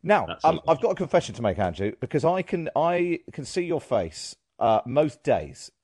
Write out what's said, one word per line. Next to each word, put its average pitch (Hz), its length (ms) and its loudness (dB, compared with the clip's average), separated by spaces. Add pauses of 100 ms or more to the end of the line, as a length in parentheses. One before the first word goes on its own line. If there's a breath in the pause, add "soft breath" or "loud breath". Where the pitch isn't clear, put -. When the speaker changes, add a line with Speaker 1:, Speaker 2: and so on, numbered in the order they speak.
Speaker 1:
Now, 170 200 4
Speaker 2:
That's - 180 -8
Speaker 1:
um, 160 220 4
Speaker 2:
all. 165 80 6
Speaker 1:
I've - 80 -4
got 226 80 2
a 190 60 0
confession 170 400 0
to - 40 -10
make, 98 180 0
Andrew, 95 400 0
because 139 280 -2
I 180 160 2
can, 170 340 -4
I 175 440 0 (120)
can 139 140 -10
see - 160 -4
your 165 180 -2
face, - 560 -4 (220)
uh, 110 260 4
most 139 380 0
days 80 480 -2 (140)